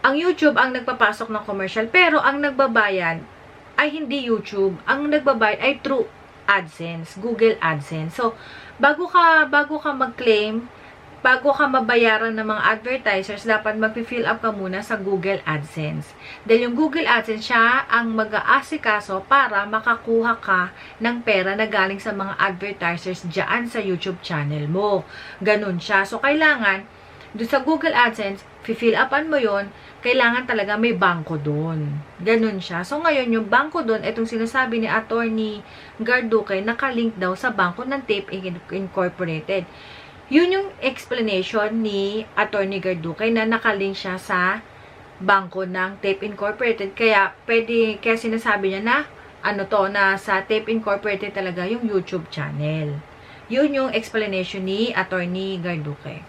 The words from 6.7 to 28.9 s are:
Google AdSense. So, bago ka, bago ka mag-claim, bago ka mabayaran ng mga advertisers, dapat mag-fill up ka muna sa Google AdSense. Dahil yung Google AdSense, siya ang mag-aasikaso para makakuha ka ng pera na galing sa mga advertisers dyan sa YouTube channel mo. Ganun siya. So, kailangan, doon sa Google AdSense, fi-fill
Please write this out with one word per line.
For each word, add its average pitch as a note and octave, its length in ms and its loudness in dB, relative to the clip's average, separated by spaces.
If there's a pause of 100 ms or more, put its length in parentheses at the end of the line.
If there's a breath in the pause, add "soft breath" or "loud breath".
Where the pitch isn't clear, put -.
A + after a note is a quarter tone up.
Google A3 460 2
AdSense. D#3+ 560 -2
So, A#3 180 0 (400 loud breath)
bago D4+ 320 2
ka, D#4+ 400 6
bago D4 320 0
ka C#4+ 160 -4
mag-claim, A#3 720 0 (540 loud breath)
bago C4 320 4
ka C#4+ 160 2
mabayaran A3+ 640 4
ng A3 80 -4
mga G#3+ 240 -2
advertisers, A3 800 -2
dapat G#3+ 320 0
mag-fill A3+ 480 -2
up A3+ 160 -2
ka A3+ 80 0
muna G3 320 -6
sa A3 160 -4
Google F#3+ 480 -2
AdSense. D3+ 720 -6 (240 loud breath)
Dahil A#3 240 4
yung A#3+ 80 -2
Google D#4 320 2
AdSense, A3 400 0
siya A#3+ 400 4
ang A3+ 320 2
mag-aasikaso G#3+ 1120 0
para A#3+ 320 4
makakuha A3+ 800 0
ka F#3 320 2 (240 loud breath)
ng A#3+ 240 -2
pera F#3+ 320 2
na G#3+ 160 0
galing G3 320 0
sa A3+ 80 -4
mga G3 320 -6
advertisers F#3 880 -4
dyan A#3 400 -2
sa A#3+ 80 -4
YouTube F#3 400 -4
channel D3 480 -4
mo. F#3+ 400 0 (320 loud breath)
Ganun G3+ 400 0
siya. G3 240 2
So, A3+ 160 -6
kailangan, C4+ 640 2 (500 loud breath)
doon A3+ 160 -6
sa C4+ 140 2
Google D#4+ 320 0
AdSense, A3+ 480 0 (240)
fi-fill A3+ 320 2